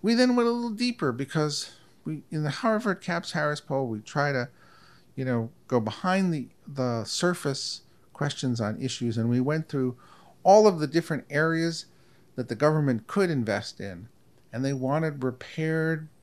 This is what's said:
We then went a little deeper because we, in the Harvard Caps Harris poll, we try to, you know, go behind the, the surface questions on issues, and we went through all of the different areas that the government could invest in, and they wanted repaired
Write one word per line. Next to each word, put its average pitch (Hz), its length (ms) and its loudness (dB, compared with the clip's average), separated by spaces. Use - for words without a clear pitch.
We 226 120 4
then 254 200 6
went 233 140 4
a 233 40 2
little 240 180 -2
deeper 220 420 0
because 143 640 -2
we, 151 180 -6
in 156 100 -2
the 151 80 -2
Harvard 214 500 0
Caps 170 320 -6
Harris 151 280 -2
poll, 135 260 -2
we 110 140 -6
try 143 320 -2
to, 123 160 -2
you 131 100 -6
know, 120 260 0
go 127 100 2
behind 180 560 0
the, 135 140 -6
the 123 380 -2
surface - 760 -2
questions 131 480 -4
on 107 220 -2
issues, 120 340 -4
and 117 140 0
we 123 100 2
went 151 280 -2
through 127 280 -2
all 214 240 10
of 180 140 4
the 151 80 -2
different 156 420 -2
areas 160 560 0
that 123 140 -6
the 117 80 -4
government 147 500 2
could 190 240 2
invest 110 480 -2
in, 95 300 -12
and 123 120 -4
they 139 80 -2
wanted 143 500 -2
repaired 160 840 -2